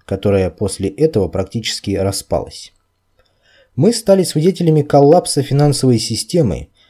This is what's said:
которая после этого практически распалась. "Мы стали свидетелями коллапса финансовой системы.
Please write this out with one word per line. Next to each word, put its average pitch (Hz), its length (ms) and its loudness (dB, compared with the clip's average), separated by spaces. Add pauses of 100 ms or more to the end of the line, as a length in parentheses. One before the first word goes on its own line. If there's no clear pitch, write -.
которая 98 420 0
после 98 400 -6
этого 107 400 -2
практически 95 640 -6
распалась. - 840 -6 (1040)
"Мы 180 160 4
стали 196 300 2
свидетелями 165 580 0
коллапса 143 600 4
финансовой 135 560 2
системы. 113 720 -4 (220)